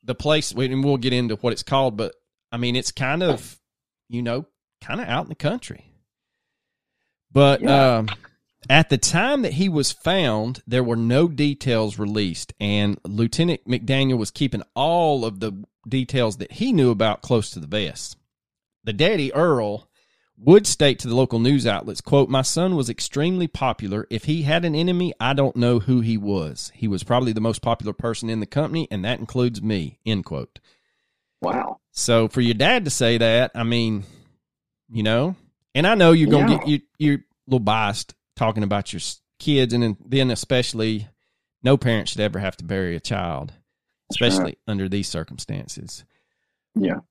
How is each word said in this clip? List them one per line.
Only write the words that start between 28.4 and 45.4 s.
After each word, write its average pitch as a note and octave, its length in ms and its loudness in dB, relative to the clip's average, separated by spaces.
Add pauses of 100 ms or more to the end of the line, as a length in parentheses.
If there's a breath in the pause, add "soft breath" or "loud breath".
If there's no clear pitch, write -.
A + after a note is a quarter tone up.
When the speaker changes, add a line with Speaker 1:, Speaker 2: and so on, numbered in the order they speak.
Speaker 1:
the G2+ 60 -4
company, D#3 440 -4
and F#2+ 140 -6
that A#2 160 -4
includes A#2+ 420 -2
me," G2 440 -4
end G#2 180 -2
quote. - 360 -10 (800)
Speaker 2:
Wow. - 380 -4 (120)
Speaker 1:
So A2+ 360 2
for C3 120 -2
your A#2 140 2
dad F#3+ 320 2
to C#3+ 40 -4
say A#2 280 2
that, A#2 360 2
I A#2 100 -4
mean, A2+ 400 0 (840 soft breath)
you A2+ 140 -4
know, A#2+ 340 0 (380)
and D3+ 120 2
I A3 80 4
know E3+ 180 8
you're D#3 180 6
gonna D3 220 6
Speaker 2:
Yeah. D3+ 60 2
Speaker 1:
get, D3 100 -6
you, D3 120 2 (180)
you're D3 180 2
a - 40 -6 (260)
little B2+ 140 2
biased G#2+ 540 -2 (220)
talking G#2+ 260 0
about G2+ 320 -2
your E2+ 60 -8
s-, - 200 -10 (180)
kids, C3 360 2
and A#2+ 80 2
then, A2 140 0 (100)
then B2+ 240 0
especially A2 800 -2 (540)
no C3 140 4
parent A#2 320 0
should - 120 -6
ever G#2 180 -2
have G2 180 -6
to - 80 -16
bury F2+ 320 -4
a D#2 40 -8
child, F2 520 -6 (580)
especially F#2+ 420 0
Speaker 2:
Sure. - 140 -20
Speaker 1:
under G2 220 -4
these G2 200 -4
circumstances. - 960 -12 (720)